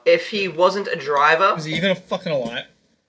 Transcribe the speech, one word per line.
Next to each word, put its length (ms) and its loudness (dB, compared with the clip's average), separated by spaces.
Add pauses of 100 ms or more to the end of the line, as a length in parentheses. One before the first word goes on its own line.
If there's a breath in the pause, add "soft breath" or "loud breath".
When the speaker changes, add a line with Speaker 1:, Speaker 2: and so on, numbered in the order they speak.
Speaker 1:
if 260 2
he 160 -4
wasn't 400 0
a 80 -4
driver 580 2
Speaker 2:
Was 120 -6
he 100 -4
even 200 0
fucking 360 -8
alive? 340 -4 (440)